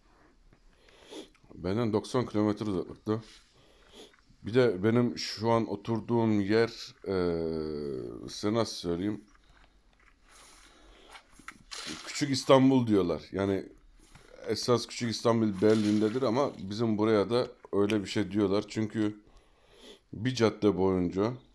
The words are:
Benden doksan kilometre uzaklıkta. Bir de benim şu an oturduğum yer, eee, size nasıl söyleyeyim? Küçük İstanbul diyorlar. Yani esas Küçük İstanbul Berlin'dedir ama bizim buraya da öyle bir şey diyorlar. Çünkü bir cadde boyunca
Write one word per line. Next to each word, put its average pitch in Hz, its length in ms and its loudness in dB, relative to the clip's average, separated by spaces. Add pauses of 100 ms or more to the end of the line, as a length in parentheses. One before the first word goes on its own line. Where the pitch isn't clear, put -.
(1500)
Benden 104 400 -2
doksan 110 320 -2
kilometre 107 400 0
uzaklıkta. 107 560 -4 (1200)
Bir 101 100 -8
de 113 300 4
benim 117 340 2
şu 113 340 -4
an 117 180 0
oturduğum 110 720 0
yer, 110 540 -2 (120)
eee, 78 1200 -4
size 107 240 -2
nasıl 113 220 -2
söyleyeyim? 87 480 -4 (2750)
Küçük 147 260 -4
İstanbul 131 560 6
diyorlar. 87 340 2 (100)
Yani 98 380 -2 (800)
esas 113 400 0
Küçük 120 220 -6
İstanbul 110 520 0
Berlin'dedir 107 600 4
ama 127 360 0
bizim 107 400 -2
buraya 107 320 2
da 120 180 0 (260)
öyle 101 300 2
bir 95 40 -8
şey 98 240 -2
diyorlar. 101 360 2
Çünkü 107 520 -4 (920)
bir 123 220 -4
cadde 104 420 2
boyunca 95 560 2 (220)